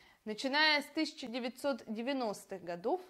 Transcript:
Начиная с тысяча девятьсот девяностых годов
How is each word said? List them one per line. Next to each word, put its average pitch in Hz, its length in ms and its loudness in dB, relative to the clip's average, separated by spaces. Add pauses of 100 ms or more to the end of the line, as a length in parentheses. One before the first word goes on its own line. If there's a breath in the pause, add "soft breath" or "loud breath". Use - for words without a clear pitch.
(240 soft breath)
Начиная 285 580 4
с 285 40 -8
тысяча - 400 -2
девятьсот 247 600 -2
девяностых 220 800 -2
годов 175 460 0